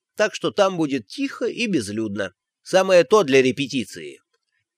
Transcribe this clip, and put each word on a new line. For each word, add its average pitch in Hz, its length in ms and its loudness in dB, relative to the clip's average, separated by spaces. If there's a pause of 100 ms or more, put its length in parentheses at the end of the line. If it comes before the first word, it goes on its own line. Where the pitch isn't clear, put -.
(160)
«Так 208 180 0
что - 160 -6
там 190 260 0
будет 139 300 -4
тихо - 380 -8
и 226 240 -4
безлюдно. 104 680 -4 (280)
Самое 185 420 4
то 214 180 4
для 135 200 6
репетиции». 120 800 -6 (540)